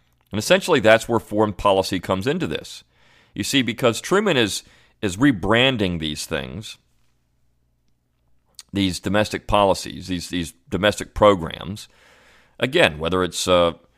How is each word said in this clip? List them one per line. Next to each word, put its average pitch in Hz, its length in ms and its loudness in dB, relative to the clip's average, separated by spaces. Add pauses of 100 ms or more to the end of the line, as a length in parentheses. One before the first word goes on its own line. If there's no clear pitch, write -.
(320)
And 98 60 -6
essentially 175 420 2
that's 110 280 4
where 113 120 0
foreign 107 320 -2
policy 95 480 0
comes 95 260 -2
into 156 220 -4
this. - 340 -10 (500)
You 104 120 -6
see, 135 180 0
because 117 380 0
Truman 190 360 0
is, 110 280 0 (360)
is 95 160 -4
rebranding 107 840 2
these 78 260 -6
things, 65 520 -8 (1900)
these 95 260 0
domestic 104 480 -2
policies, 92 640 0
these, 90 200 -6
these 85 240 -6 (160)
domestic 101 460 -2
programs, 95 760 0 (720)
again, 127 380 0
whether 87 240 0
it's, 85 240 -4
uh, 87 260 4 (260)